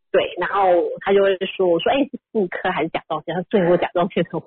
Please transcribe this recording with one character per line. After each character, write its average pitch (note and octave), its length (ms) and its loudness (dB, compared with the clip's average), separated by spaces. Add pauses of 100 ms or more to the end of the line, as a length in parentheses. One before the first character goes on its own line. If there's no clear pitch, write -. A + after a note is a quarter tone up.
(100)
对， - 280 0
然 F3 100 -4
后 F3+ 400 2 (120)
他 G3 120 -2
就 G3 100 6
会 G3 220 2
说， F#3 240 -2
我 E3+ 120 2
说， - 120 0
哎， C4+ 120 0
是 - 140 -10 (140)
妇 G#3 140 0
科 - 240 -6
还 E3 120 -4
是 E3 60 -4
甲 - 200 -8
状 D#3 160 -6
腺？ E3 100 -6
他 F3+ 80 -4
说， - 80 -8
对， F3+ 200 2
我 F3+ 60 6
甲 F3 160 0
状 F3 180 0
腺 E3+ 140 -2
的 E3 220 -8